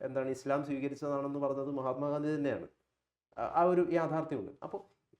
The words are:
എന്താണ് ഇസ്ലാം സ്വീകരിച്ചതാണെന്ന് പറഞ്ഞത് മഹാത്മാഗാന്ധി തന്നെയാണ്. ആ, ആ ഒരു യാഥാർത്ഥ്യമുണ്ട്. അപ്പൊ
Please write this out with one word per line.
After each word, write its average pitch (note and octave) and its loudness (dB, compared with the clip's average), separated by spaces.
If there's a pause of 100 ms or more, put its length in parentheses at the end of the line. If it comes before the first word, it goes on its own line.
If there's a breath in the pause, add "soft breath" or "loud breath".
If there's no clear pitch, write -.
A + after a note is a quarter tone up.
എന്താണ് C3 -2
ഇസ്ലാം C#3 0
സ്വീകരിച്ചതാണെന്ന് C#3 -2
പറഞ്ഞത് C#3 0
മഹാത്മാഗാന്ധി C#3+ 0
തന്നെയാണ്. C3 0 (680)
ആ, A2+ -4
ആ E3+ 4
ഒരു F3+ 6
യാഥാർത്ഥ്യമുണ്ട്. D#3 0 (120)
അപ്പൊ - -6 (420)